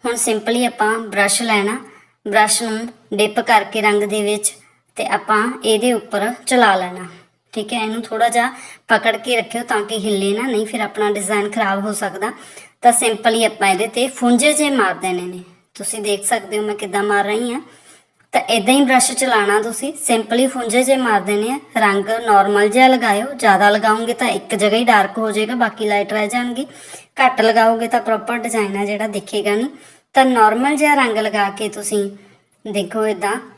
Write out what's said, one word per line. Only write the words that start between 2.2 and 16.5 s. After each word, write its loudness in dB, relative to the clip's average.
ਬ੍ਰਸ਼ 2
ਨੂੰ -6
ਡਿਪ 0
ਕਰਕੇ 0
ਰੰਗ 2
ਦੇ -4
ਵਿੱਚ -2
ਤੇ -4
ਆਪਾਂ 0
ਇਹਦੇ 2
ਉੱਪਰ -4
ਚਲਾ 4
ਲੈਣਾ। -6
ਠੀਕ -6
ਹੈ, -4
ਇਹਨੂੰ -6
ਥੋੜ੍ਹਾ 0
ਜਿਹਾ 0
ਪਕੜ 2
ਕੇ -2
ਰੱਖਿਓ -4
ਤਾਂ -2
ਕਿ -6
ਹਿੱਲੇ -2
ਨਾ, -4
ਨਹੀਂ -2
ਫਿਰ -6
ਆਪਣਾ -2
ਡਿਜ਼ਾਈਨ -2
ਖਰਾਬ -2
ਹੋ -4
ਸਕਦਾ। -6
ਤਾਂ 6
simply 2
ਆਪਾਂ 0
ਇਹਦੇ 0
'ਤੇ -2
ਫੁੰਝੇ 2
ਜਿਹੇ 0
ਮਾਰ 0
ਦੇਣੇ -4
ਨੇ। -10
ਤੁਸੀਂ -8
ਦੇਖ -4
ਸਕਦੇ -2